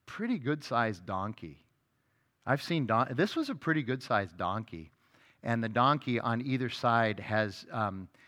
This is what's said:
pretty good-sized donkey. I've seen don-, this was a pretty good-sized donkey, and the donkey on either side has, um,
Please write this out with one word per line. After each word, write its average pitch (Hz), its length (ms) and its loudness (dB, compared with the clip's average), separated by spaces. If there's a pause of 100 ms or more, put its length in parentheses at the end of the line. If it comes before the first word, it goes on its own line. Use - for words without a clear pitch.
pretty 233 320 -4
good-sized 117 680 -2
donkey. 95 560 -6 (840)
I've 143 160 2
seen 160 240 0
don-, 113 260 4
this 156 240 0
was 302 140 -2
a 247 60 -4
pretty 156 280 0
good-sized 110 540 -2
donkey, 92 540 -4 (520)
and 117 180 0
the 113 80 -2
donkey 123 500 2
on 117 220 0
either 127 280 0
side 117 500 2
has, 107 520 -2
um, 98 360 -4 (200)